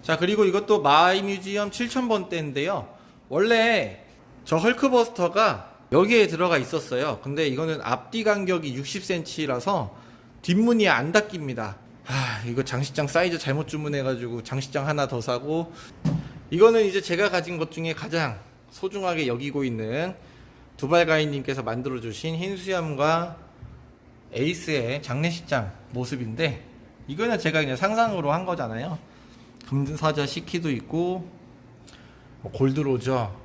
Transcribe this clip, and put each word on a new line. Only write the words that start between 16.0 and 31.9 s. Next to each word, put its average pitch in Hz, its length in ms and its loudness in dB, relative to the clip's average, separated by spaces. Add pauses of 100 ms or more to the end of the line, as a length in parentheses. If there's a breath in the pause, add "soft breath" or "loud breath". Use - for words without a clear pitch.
이거는 220 360 8
이제 196 140 0
제가 185 300 0
가진 175 280 -2
것 160 140 -4
중에 165 220 -6
가장 151 460 -4 (320)
소중하게 185 560 -2
여기고 139 360 -2
있는 123 500 -2 (640 loud breath)
두발가인님께서 147 880 2
만들어주신 120 720 -6
흰수염과 170 1000 -2 (960)
에이스의 143 680 -2
장례식장 139 680 -2 (200)
모습인데, 123 760 -4 (420)
이거는 208 300 -2
제가 156 240 0
그냥 131 140 0
상상으로 196 560 0
한 175 140 0
거잖아요. 151 520 -6 (680 loud breath)
금사자 147 580 0
시키도 160 460 -4
있고, 170 580 -4 (1120 loud breath)